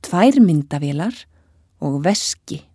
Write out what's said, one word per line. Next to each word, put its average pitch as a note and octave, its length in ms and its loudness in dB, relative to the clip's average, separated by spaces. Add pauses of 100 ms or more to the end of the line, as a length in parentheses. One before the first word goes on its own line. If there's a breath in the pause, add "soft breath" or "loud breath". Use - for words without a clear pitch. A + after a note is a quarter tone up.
tvær B3+ 360 2
myndavélar D3+ 760 0 (640)
og C#3+ 240 -4
veski. - 560 -4 (140)